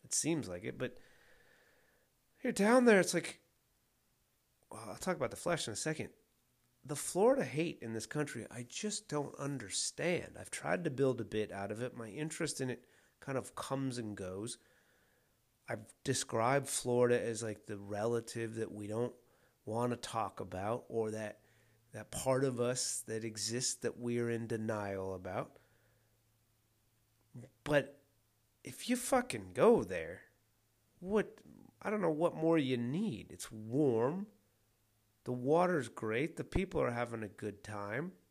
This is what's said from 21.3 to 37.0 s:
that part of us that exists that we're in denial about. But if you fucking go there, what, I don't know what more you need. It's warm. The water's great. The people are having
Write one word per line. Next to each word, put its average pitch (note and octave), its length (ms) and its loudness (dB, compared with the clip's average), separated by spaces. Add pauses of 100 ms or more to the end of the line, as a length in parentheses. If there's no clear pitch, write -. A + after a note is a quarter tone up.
that A2 180 -14
part C3 340 2
of B2 160 0
us B2+ 460 -2
that A2 180 -4
exists A2 520 -2
that - 220 -4
we're A#2+ 320 0
in A#2 160 -2
denial G#2 680 -2
about. F#2 440 -6 (2000)
But C#3+ 340 4 (640)
if - 260 -10
you B3 80 4
fucking F3 580 0
go F3+ 280 8
there, F2 380 -4 (800)
what, F#3+ 400 0 (420)
I G3 80 -2
don't G#3+ 120 0
know E3 80 4
what D#3+ 260 2
more D#3+ 220 6
you C3 180 2
need. B2 540 -2
It's - 200 -12
warm. B2 760 2 (960)
The B2+ 80 -4
water's D3 560 2
great. A#2+ 480 -2
The E3 80 -6
people F3+ 360 -2
are B2 100 2
having A#2 340 -4